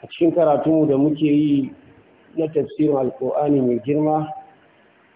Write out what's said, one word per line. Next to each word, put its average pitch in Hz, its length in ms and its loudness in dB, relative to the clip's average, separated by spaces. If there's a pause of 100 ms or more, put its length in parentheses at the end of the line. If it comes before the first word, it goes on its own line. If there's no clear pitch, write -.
A - 60 -20
cikin 165 240 0
karatunmu 156 560 2
da 139 80 2
muke 151 300 0
yi 147 440 2 (640)
na 160 120 -2
tafsirin 151 480 -2
Alƙur'ani 135 640 -2
mai 123 200 0
girma, 151 480 -2 (880)